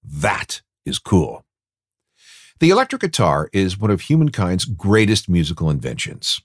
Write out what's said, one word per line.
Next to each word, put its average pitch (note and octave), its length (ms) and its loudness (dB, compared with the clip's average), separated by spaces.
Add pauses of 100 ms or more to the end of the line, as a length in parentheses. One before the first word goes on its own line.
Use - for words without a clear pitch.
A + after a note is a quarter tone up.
That - 600 -4 (240)
is - 100 -6
cool. - 480 0 (1120)
The E3 120 6
electric B3+ 320 2
guitar D#2+ 500 0
is F#2+ 240 0
one G#2 140 0
of F#2+ 100 0
humankind's A#2 640 0
greatest G#2 640 2
musical E2 400 0
inventions. - 760 -6